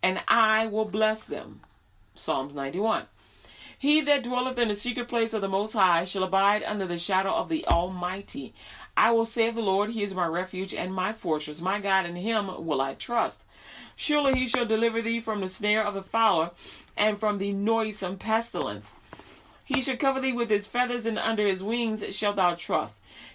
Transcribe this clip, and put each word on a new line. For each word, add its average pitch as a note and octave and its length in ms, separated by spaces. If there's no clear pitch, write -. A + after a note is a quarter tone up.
and F#3 260
I A3 380
will G#3+ 200
bless G#3+ 380
them." - 360
Psalms C#3+ 400
ninety-one. D#3 520
"He D4 240
that C#4 200
dwelleth B3 360
in A#3 100
the G#3 60
secret A#3 340
place A#3 260
of G#3 80
the G3 60
Most G3 260
High F#3 300
shall F#3+ 200
abide G3 380
under G3+ 240
the F3 120
shadow F#3+ 360
of F3 160
the D#3+ 160
Almighty. F#3 880
I A3+ 140
will A3+ 160
say A3+ 220
of A3+ 80
the A#3 60
Lord, G3+ 280
he A3+ 120
is G3 120
my F3+ 120
refuge F#3 460
and F#3 220
my F#3+ 180
fortress. D#3 480
My F#3+ 200
God, F#3+ 260
in F3 100
him G3 480
will D3+ 160
I C3+ 140
trust. - 500
Surely C#4+ 420
he B3+ 100
shall A#3+ 160
deliver A3 380
thee A3+ 180
from G#3+ 200
the F#3+ 100
snare G#3 340
of G3+ 100
the G3 80
fowler F#3 500
and G#3 220
from G#3 200
the G3+ 140
noisome G#3 640
pestilence. F3+ 800
He C4 140
shall C4 160
cover C4+ 240
thee C4 120
with A#3 180
his G3+ 160
feathers, A#3+ 400
and A3+ 120
under G#3+ 280
his F#3+ 160
wings A3+ 420
shalt G3+ 220
thou F3 180
trust. - 460